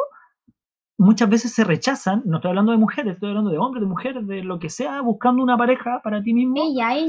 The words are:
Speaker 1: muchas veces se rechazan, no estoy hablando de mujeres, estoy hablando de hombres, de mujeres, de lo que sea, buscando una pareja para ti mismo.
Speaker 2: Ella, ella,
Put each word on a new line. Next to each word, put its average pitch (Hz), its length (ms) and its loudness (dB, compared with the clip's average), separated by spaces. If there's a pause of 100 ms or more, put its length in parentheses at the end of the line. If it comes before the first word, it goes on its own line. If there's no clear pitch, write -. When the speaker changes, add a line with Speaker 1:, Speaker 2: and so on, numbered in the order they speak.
(960)
Speaker 1:
muchas 208 320 6
veces 226 240 2
se 226 100 2
rechazan, 202 600 0
no 160 120 0
estoy 175 120 -4
hablando 202 240 2
de 226 40 4
mujeres, 220 360 0
estoy 202 160 -8
hablando 208 220 -2
de 151 60 0
hombres, 247 240 -2
de 196 60 -2
mujeres, 214 400 -6
de 196 160 -8
lo 180 160 -6
que 160 100 -8
sea, 277 320 -6
buscando 247 400 0
una 247 160 2
pareja 247 460 -2
para 208 180 -4
ti 226 120 -2
mismo. 254 240 2
Speaker 2:
Ella, 262 360 -2
ella, 311 160 -2